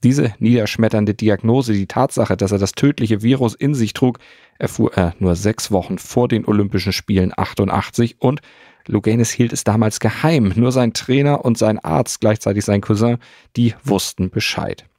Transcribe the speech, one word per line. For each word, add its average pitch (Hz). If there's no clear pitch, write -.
Diese 127
niederschmetternde 110
Diagnose, 110
die 98
Tatsache, 120
dass 98
er 101
das 98
tödliche 113
Virus 120
in 143
sich 113
trug, 123
erfuhr -
er 90
nur 90
sechs 104
Wochen 92
vor -
den 117
Olympischen 98
Spielen 92
achtundachtzig -
und 135
Lou 107
Gaines 113
hielt 120
es -
damals 107
geheim. 117
Nur 123
sein 123
Trainer 143
und 117
sein 110
Arzt, -
gleichzeitig 107
sein 101
Cousin, 113
die 117
wussten 92
Bescheid. -